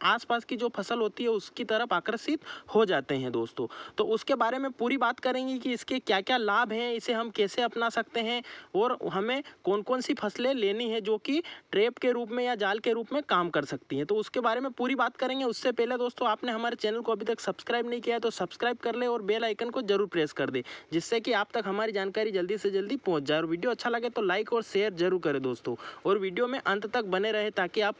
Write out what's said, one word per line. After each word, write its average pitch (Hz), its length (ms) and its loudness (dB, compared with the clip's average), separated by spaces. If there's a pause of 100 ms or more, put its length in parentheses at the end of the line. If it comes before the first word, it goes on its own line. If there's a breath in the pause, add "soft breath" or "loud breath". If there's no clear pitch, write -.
आसपास 233 400 2
की - 120 -6
जो 240 140 0
फसल 226 300 -2
होती 214 240 -2
है, 233 60 2
उसकी 226 340 -2
तरफ 226 300 0
आकर्षित 220 460 0 (360 loud breath)
हो 220 100 8
जाते 147 300 2
हैं 131 160 -2
दोस्तों। 117 360 -2 (300 loud breath)
तो 214 60 4
उसके 220 320 0
बारे 233 220 2
में 269 140 -4
पूरी 247 260 0
बात 247 220 0
करेंगे 262 380 -2
कि 247 160 -2
इसके 254 260 -4
क्या-क्या 202 380 2
लाभ 214 360 2
हैं, 233 200 -2
इसे 233 200 -2
हम 226 160 -2
कैसे 208 320 0
अपना 233 280 0
सकते 233 300 -2
हैं 240 240 0 (320 loud breath)
और 233 220 2 (140)
हमें 226 320 0 (200 loud breath)
कौन-कौन 208 380 0
सी 294 120 0
फसलें 240 400 0
लेनी 226 360 0
है 220 120 -2
जो 214 160 0
कि 285 260 -2 (280 loud breath)
ट्रैप 226 260 2
के 254 140 2
रूप 240 180 -2
में 247 160 -2
या 247 100 0
जाल 202 240 0
के 233 140 2
रूप 226 200 -4
में 285 100 0
काम 180 260 2
कर 151 160 0
सकती - 320 -6
हैं। 147 80 -2
तो 208 100 2
उसके 214 240 -2
बारे 233 200 2
में 262 120 -4
पूरी 254 240 0
बात 247 220 0
करेंगे। 262 280 0
उससे 247 260 0
पहले 240 260 0
दोस्तों, 247 300 -2
आपने 220 240 0
हमारे 233 240 -2
चैनल 214 240 0
को 233 120 0
अभी 214 140 0
तक 226 140 0
सब्सक्राइब 240 500 -2
नहीं 240 120 -4
किया 233 140 0
है 233 40 0
तो 226 100 0
सब्सक्राइब 233 480 -2
कर 233 180 -2
ले 247 120 0
और 240 140 0
बेल 214 240 0
आइकन 226 240 -2
को 254 120 -4
जरूर 202 260 2
प्रेस 160 240 0
कर 139 180 -2
दे, 127 140 -2 (300 loud breath)
जिससे 170 260 0
कि 220 120 -2
आप 208 220 2
तक 233 120 0
हमारी 208 260 -2
जानकारी 202 400 0
जल्दी 185 260 0
से 202 120 0
जल्दी 196 260 0
पहुंच 170 280 0
जाए, 147 140 2
और 165 80 0
वीडियो 175 260 0
अच्छा 233 180 -2
लगे 233 200 0
तो 233 120 -2
लाइक 202 320 0
और 226 100 2
शेयर 208 300 0
जरूर 180 260 2
करें 147 220 0
दोस्तों, 123 340 -4 (300 loud breath)
और 196 120 4
वीडियो 190 300 2
में 262 120 -2
अंत 202 280 0
तक 233 180 -2
बने 196 260 2
रहे 214 200 0
ताकि 190 300 0
आप 208 180 0